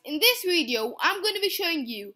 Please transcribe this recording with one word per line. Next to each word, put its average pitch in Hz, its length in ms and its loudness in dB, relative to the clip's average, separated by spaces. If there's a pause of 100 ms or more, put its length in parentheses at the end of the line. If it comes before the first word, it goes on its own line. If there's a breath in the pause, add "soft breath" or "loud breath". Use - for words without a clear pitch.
In 302 140 -6
this 480 260 4
video, 240 560 0
I'm 359 220 2
gonna 415 160 0
be 392 100 0
showing 339 380 -2
you 202 300 -10